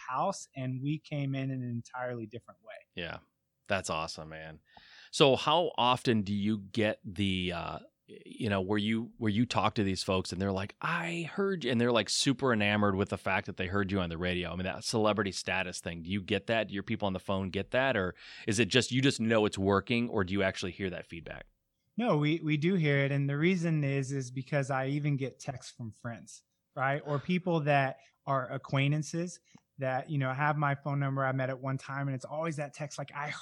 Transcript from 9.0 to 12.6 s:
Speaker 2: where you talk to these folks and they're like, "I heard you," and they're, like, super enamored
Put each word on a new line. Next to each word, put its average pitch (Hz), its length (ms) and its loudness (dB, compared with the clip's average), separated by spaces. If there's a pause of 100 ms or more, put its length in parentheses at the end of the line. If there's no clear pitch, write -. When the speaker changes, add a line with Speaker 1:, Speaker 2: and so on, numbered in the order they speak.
Speaker 2:
where 110 140 0
you 117 140 4
talk 101 300 2
to 107 80 2
these 95 200 0
folks 92 280 0
and 87 100 -4
they're 98 100 0
like, 95 300 -4
"I 170 520 -4
heard 196 300 -2
you," - 80 0
and 120 80 2
they're, 120 120 4
like, 110 180 4
super 135 420 2
enamored 104 440 4